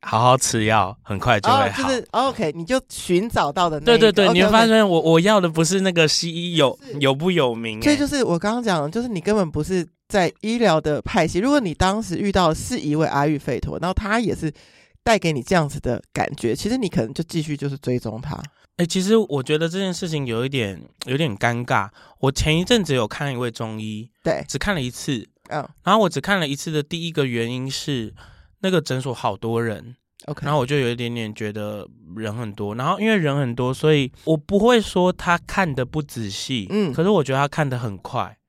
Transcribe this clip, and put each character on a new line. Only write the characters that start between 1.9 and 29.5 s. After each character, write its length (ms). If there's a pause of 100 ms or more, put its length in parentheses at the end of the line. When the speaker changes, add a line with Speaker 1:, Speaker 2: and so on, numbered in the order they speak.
Speaker 2:
OK， 440
你 80
就 240
寻 400
找 240
到 160
的 120
那 160
一 20
个。 0
Speaker 1:
对， 140
对， 0
对， 160
Speaker 2:
OK， 100
Speaker 1:
你 60
会 80
发 160
现 200
我， 120
Speaker 2:
OK。 100
Speaker 1:
我 100
要 220
的 80
不 140
是 180
那 100
个 160
西 240
医 240
有， 300
Speaker 2:
是。 140
Speaker 1:
有 160
不 160
有 240
名 260
欸。 20
Speaker 2:
所 80
以 60
就 80
是 180
我 140
刚 160
刚 80
讲 220
的， 80
就 100
是 60
你 120
根 160
本 140
不 140
是 200 (240)
在 240 (100)
医 180
疗 200
的 220
派 260
系。 120
如 100
果 100
你 140
当 280
时 180
遇 120
到 220
是 260
一 160
位 120
阿 180
育 140
吠 200
陀， 200
然 100
后 60
他 240
也 160
是 180 (500)
带 140
给 160
你 80
这 140
样 120
子 120
的 200 (140)
感 220
觉， 200
其 140
实 80
你 100
可 140
能 100
就 120
继 180
续 160
就 100
是 120
追 180
踪 240
他。 180 (380)
Speaker 1:
欸， 80
其 160
实 160
我 240
觉 160
得 100
这 120
件 120
事 160
情 200
有 180
一 40
点， 300 (280)
有 100
点 180
尴 300
尬。 240 (300)
我 120
前 240
一 80
阵 200
子 100
有 140
看 260
一 20
位 140
中 320
医， 260 (160)
Speaker 2:
对。 240
Speaker 1:
只 120
看 160
了 40
一 120
次。 360 (220)
Speaker 2:
嗯。 180 (160)
Speaker 1:
然 120
后 40
我 80
只 140
看 180
了 80
一 80
次 160
的 120
第 240
一 40
个 140
原 260
因 200
是， 420 (460)
那 120
个 100
诊 200
所 120
好 240
多 260